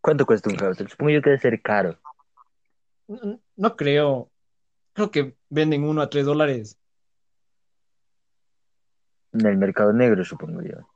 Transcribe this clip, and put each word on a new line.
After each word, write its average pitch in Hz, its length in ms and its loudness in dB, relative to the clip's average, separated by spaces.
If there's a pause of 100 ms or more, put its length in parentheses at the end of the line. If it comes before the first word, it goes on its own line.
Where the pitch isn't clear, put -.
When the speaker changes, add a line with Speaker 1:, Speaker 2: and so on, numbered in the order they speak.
Speaker 1:
¿Cuánto - 260 2
cuesta 107 240 2
un 95 60 -4
hámster? 95 340 -4
Supongo 147 220 0
yo 147 100 2
que 143 80 4
debe 135 100 4
ser 113 220 0
caro. 95 360 -2 (1080)
Speaker 2:
No, 214 340 -10 (160)
no 202 200 -2
creo. 143 540 0 (640)
Creo 202 180 -4
que 139 260 -4 (120)
venden 151 360 0
uno 151 180 0
a 143 80 -4
tres 143 160 -2
dólares. 143 500 -2 (2500)
Speaker 1:
En 110 140 2
el 101 100 2
mercado 98 360 2
negro, 113 320 2
supongo 82 360 -12
yo. - 180 -12 (180)